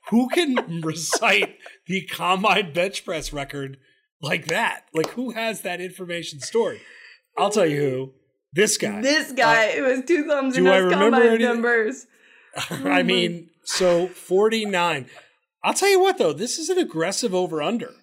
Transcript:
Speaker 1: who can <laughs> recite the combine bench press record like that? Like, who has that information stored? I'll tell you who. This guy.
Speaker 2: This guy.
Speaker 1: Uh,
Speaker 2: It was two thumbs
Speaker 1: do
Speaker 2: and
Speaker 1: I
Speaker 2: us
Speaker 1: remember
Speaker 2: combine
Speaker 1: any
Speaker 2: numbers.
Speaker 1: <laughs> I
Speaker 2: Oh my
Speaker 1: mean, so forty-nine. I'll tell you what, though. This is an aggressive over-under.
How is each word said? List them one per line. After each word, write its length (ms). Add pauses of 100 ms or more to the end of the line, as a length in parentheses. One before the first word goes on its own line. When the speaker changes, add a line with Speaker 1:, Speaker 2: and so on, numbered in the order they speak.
(100)
Speaker 1:
who 180
can 520
<laughs> 20
recite 720 (300)
the 200
combine 680
bench 320
press 260
record 460 (420)
like 280
that? 340 (100)
Like, 200
who 180
has 320
that 180
information 600
stored? 400 (580)
I'll 120
tell 160
you 140
who. 320 (440)
This 200
guy. 240
Speaker 2:
This 320
guy. 400
Speaker 1:
Uh, 60
Speaker 2:
It 40
was 240
two 220
thumbs 260
Speaker 1:
do 60
Speaker 2:
and 80
Speaker 1:
I 100
Speaker 2:
us 60
Speaker 1:
remember 200 (120)
Speaker 2:
combine 180
Speaker 1:
any 100
Speaker 2:
numbers. 600 (260)
Speaker 1:
<laughs> 240
I 140
Speaker 2:
Oh 140
my 180
Speaker 1:
mean, 480 (140)
so 420
forty-nine. 1000 (580)
I'll 100
tell 160
you 100
what, 180
though. 140
This 280
is 80
an 100
aggressive 560
over-under. 560 (120)